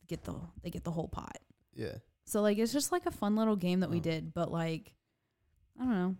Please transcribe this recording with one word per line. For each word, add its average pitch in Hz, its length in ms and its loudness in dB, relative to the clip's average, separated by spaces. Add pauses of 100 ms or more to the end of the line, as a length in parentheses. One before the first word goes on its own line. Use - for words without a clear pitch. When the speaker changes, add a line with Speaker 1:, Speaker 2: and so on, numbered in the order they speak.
Speaker 1:
get - 160 -8
the, - 120 -8 (260)
they 180 80 -8
get 170 140 -8
the 170 80 -4
whole 160 160 -2
pot. - 320 -10 (340)
Speaker 2:
Yeah. - 220 -6 (300)
Speaker 1:
So, 208 160 0
like, 208 160 4
it's 226 160 2
just, 285 180 0
like, 349 140 0
a 349 60 -2
fun 208 240 2
little 220 200 4
game 180 240 2
that 170 100 2
we 170 80 2
Speaker 2:
Oh. 165 40 0
Speaker 1:
did, 160 320 -2
but, 170 180 0
like, 165 420 -4 (880)
I 247 40 -6
don't 254 100 2
know. 185 260 2